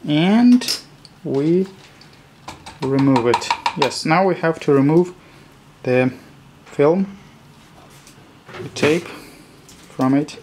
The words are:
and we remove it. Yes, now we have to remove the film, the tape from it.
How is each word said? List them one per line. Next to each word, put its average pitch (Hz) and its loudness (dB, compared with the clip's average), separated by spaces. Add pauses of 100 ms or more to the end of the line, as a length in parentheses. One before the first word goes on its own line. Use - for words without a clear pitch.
and 220 2 (440)
we 160 0 (1120)
remove 135 2
it. - 0 (280)
Yes, - -4
now 170 2
we 180 0
have 165 -4
to 151 0
remove 156 2 (720)
the 127 0 (540)
film, 170 -2 (1400)
the 135 -14
tape 160 -2 (840)
from 131 0
it. 147 -4